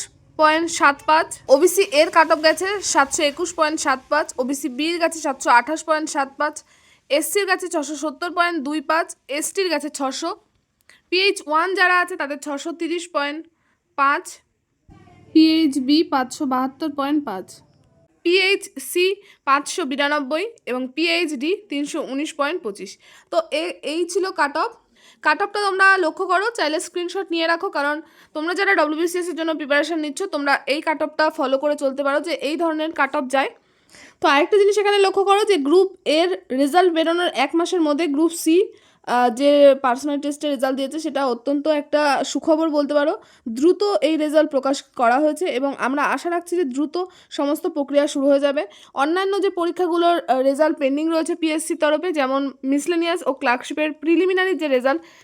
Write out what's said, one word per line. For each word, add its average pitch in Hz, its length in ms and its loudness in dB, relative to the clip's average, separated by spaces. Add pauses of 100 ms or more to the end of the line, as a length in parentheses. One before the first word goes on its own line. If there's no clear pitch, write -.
(400)
পয়েন্ট 311 260 4 (120)
সাত 285 180 4 (120)
পাঁচ, 320 200 4 (200)
ওবিসি 349 360 6 (160)
এর 330 160 6
কাট 320 180 6
অফ 302 120 2
গেছে 320 220 2 (240)
সাতশো 277 300 2
একুশ 311 360 -2
পয়েন্ট 311 220 0
সাত 269 280 0
পাঁচ, 302 180 0 (120)
ওবিসি 277 300 -4
বির 294 340 -4
গেছে 330 240 0
সাতশো 269 240 -2
আঠাশ 311 380 4
পয়েন্ট 311 260 -2
সাত 277 240 -2
পাঁচ, 302 180 -4 (520)
এসসির 320 420 0
গেছে 381 240 -2
ছশো 302 280 -4
সত্তর 311 360 -6
পয়েন্ট 349 180 0 (100)
দুই 302 140 -4 (100)
পাঁচ, 339 180 0 (200)
এসটির 311 440 -4
গেছে 294 160 -4 (100)
ছশো, 277 320 -6 (800)
পিএইচ 392 360 2
ওয়ান 311 220 0 (100)
যারা 359 240 4
আছে 359 200 -6
তাদের 285 220 -6
ছশো 285 260 -8 (100)
তিরিশ 339 240 -6 (100)
পয়েন্ট 294 280 -4 (580)
পাঁচ, 285 260 0 (1040)
পিএইচবি 311 680 4 (140)
পাঁচশো 285 400 -2
বাহাত্তর 262 460 -2
পয়েন্ট 285 300 0
পাঁচ, 190 180 -8 (760)
পিএইচসি 370 840 0 (420)
পাঁচশো 285 420 0
বিরানব্বই 294 540 -2 (260)
এবং 254 120 -4 (120)
পিএইচডি 320 560 -2 (200)
তিনশো 294 280 -6 (140)
উনিশ 294 260 -4
পয়েন্ট 294 260 -2
পঁচিশ। 202 260 -10 (400)
তো 349 60 -4 (260)
এ-, 349 140 -8 (160)
এই 330 80 -2 (120)
ছিল 381 180 -2
কাট 294 340 -2
অফ। 466 60 -4 (520)
কাট 302 220 0
অফটা 403 220 -4
তোমরা 381 200 2 (180)
লক্ষ্য 320 280 -2
করো, 381 140 2 (120)
চাইলে 311 220 -2
স্ক্রিনশট 349 500 -6
নিয়ে 330 220 -2
রাখো, 339 180 -2
কারণ 294 260 -2 (380)
তোমরা 311 200 -4
যারা 392 260 2
ডব্লিউবিসিএস 339 480 0
এর 311 120 -6
জন্য 330 100 -2 (100)
প্রিপারেশন 302 440 0
নিচ্ছ, 294 160 -8 (140)
তোমরা 277 320 0
এই 285 140 -2
কাট 311 260 -4
অফটা 302 240 -2
ফলো 269 320 -2
করে 294 200 0
চলতে 269 240 -2
পারো 277 140 0
যে 330 120 -6 (160)
এই 311 140 -4
ধরনের 311 300 -2
কাট 277 240 -2
অফ 285 80 -2 (100)
যায়। 285 160 0 (720)
তো - 80 0
আরেকটা 311 320 4
জিনিস 403 180 4
এখানে 403 280 2
লক্ষ্য 381 180 2
করো 392 200 4
যে 403 120 2
গ্রুপ 320 320 4 (160)
এর 320 240 4 (340)
রেজাল্ট 349 340 4
বেরোনোর 339 340 0 (140)
এক 277 100 -2
মাসের 339 260 0
মধ্যে 302 260 0
গ্রুপ 311 260 0
সি, 320 240 0 (500)
আহ, 247 220 2 (120)
যে 285 100 4 (320)
পার্সোনাল 269 380 -2
টেস্টের 294 340 -4
রেজাল্ট 262 220 -2
দিয়েছে, 269 220 -6
সেটা 277 280 -4
অত্যন্ত 285 420 -2
একটা 294 600 0
সুখবর 320 400 0
বলতে 294 280 0
পারো। 294 140 2 (360)
দ্রুত 294 340 2 (260)
এই 320 80 0
রেজাল্ট 302 340 2
প্রকাশ 269 260 0 (240)
করা 240 180 4
হয়েছে 302 280 0 (120)
এবং 277 200 -2
আমরা 269 240 -2 (120)
আশা 277 160 -4
রাখছি 339 260 -4
যে 359 80 0
দ্রুত 285 320 -4 (340)
সমস্ত 294 360 -2
প্রক্রিয়া 285 400 0
শুরু 285 240 -2
হয়ে 277 160 4
যাবে। 285 160 -2 (400)
অন্যান্য 381 420 0
যে 392 60 0
পরীক্ষাগুলোর, 339 680 0
আহ, 262 200 0 (120)
রেজাল্ট 311 280 2
পেন্ডিং 285 260 0 (100)
রয়েছে 330 200 0
পিএসসির 320 420 -2
তরফে, 311 360 0
যেমন 277 400 -2 (120)
মিসলেনিয়াস 330 600 0
ও 262 60 2
ক্লার্কশিপের 285 600 -2
প্রিলিমিনারি 370 600 2
যে 294 140 -2
রেজাল্ট, 269 320 2 (240)